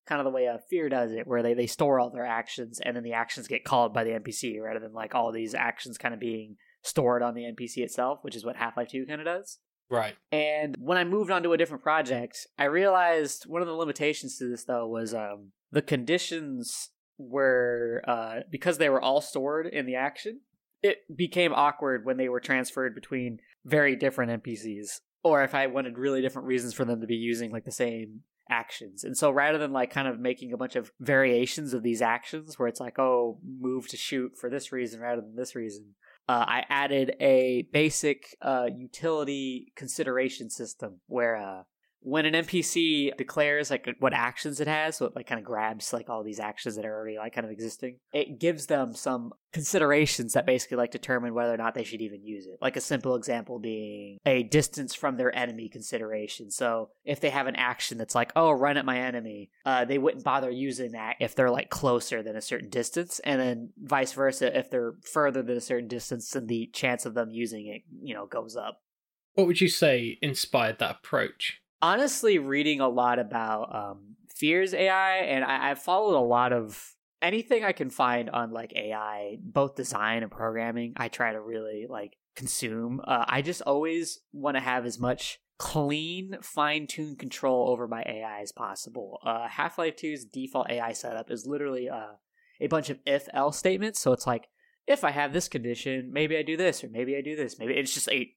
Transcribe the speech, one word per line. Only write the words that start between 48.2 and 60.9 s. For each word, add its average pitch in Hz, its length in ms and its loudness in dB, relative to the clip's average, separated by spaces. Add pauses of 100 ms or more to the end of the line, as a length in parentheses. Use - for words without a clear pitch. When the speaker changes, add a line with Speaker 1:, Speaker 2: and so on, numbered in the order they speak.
Speaker 1:
gives 160 260 2
them 131 260 2
some 120 400 -4 (200)
considerations 147 800 4
that 135 120 4
basically, 127 340 2
like, 120 120 2
determine 120 420 -2
whether 117 220 2
or - 20 0
not 113 180 0
they 117 100 -4
should 110 180 -8
even 101 220 -10
use 104 240 -10
it. 92 120 -16
Like, 131 160 0
a 139 40 -4
simple 127 340 0
example 120 460 -4
being 104 640 -8
a 127 160 6
distance 143 540 0
from 135 200 -2
their 123 160 2
enemy 117 360 -4
consideration. 110 840 -6
So 113 400 0 (140)
if 143 160 -4
they 147 100 2
have 135 160 0
an 123 80 -2
action 123 440 -2
that's 113 180 -2
like, 120 180 2
"Oh, 160 160 8
run 143 260 4
at 131 80 2
my 127 140 2
enemy," 113 540 -6 (120)
uh, 127 200 4
they 135 140 2
wouldn't 135 260 2
bother 131 260 2
using 127 420 -4